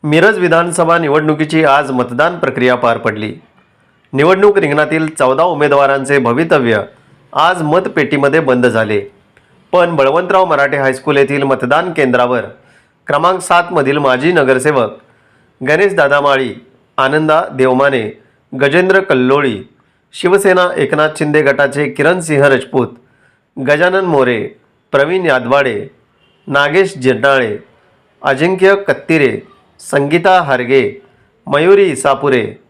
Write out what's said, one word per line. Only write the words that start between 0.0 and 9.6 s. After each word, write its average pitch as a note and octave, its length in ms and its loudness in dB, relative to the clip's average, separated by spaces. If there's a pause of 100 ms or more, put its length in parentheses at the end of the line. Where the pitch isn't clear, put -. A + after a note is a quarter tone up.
मिरज E3 340 2
विधानसभा E3+ 600 0
निवडणुकीची D#3 640 0
आज C#3 260 2
मतदान B2+ 480 -2
प्रक्रिया B2+ 360 0
पार A#2 220 0
पडली. A2 360 -6 (800)
निवडणूक F#3+ 460 2
रिंगणातील D3+ 500 -2
चौदा C#3 340 0
उमेदवारांचे C#3 760 0
भवितव्य B2 640 0 (520)
आज E3+ 300 0
मतपेटीमध्ये D3 760 0
बंद B2 260 0
झाले. G#2+ 340 0 (720)